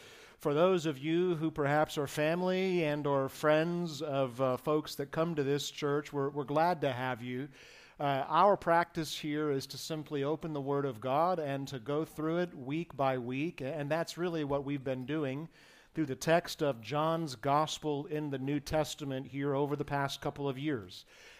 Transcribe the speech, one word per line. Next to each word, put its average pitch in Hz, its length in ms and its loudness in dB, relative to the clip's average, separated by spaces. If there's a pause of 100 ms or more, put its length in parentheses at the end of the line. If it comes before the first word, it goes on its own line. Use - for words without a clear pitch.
(400)
for 151 140 0
those 175 320 4
of 151 120 -2
you 165 380 2
who 160 160 0
perhaps 151 460 2
are 143 100 0
family 180 800 2
and 147 200 0
or 139 220 2
friends 156 720 2
of, 135 380 -2
uh, 131 160 4
folks 151 400 0
that 143 160 -6
come 165 240 0
to 147 80 2
this 139 260 0
church, 147 440 -2
we're, 139 160 0
we're 143 160 -4
glad 160 340 2
to 139 140 0
have 123 280 -4
you. 123 280 -6 (500)
Uh, 139 280 0
our 180 300 6
practice 170 600 0
here 151 340 0
is 135 160 -2
to 135 100 -12
simply 151 460 -4
open 156 280 -2
the 147 80 -2
Word 139 240 0
of 127 160 -4
God 151 380 2
and 139 300 -2
to 139 100 -6
go 139 260 -2
through 160 360 -2
it 175 180 -2
week 139 400 -6
by 135 220 2
week, 135 420 -4
and 143 280 -4
that's 160 280 -2
really 165 260 -2
what 139 220 0
we've 143 180 -4
been 127 220 -2
doing 143 420 -2 (460)
through 156 140 0
the 131 80 -4
text 165 480 2
of 131 180 0
John's 151 540 -2
Gospel 147 720 0
in 151 240 -4
the 135 80 -2
New 139 200 0
Testament 143 680 -2
here 139 260 -2
over 143 220 0
the 143 100 -2
past 143 360 -4
couple 143 280 -4
of 131 80 -4
years. 131 480 -4 (340)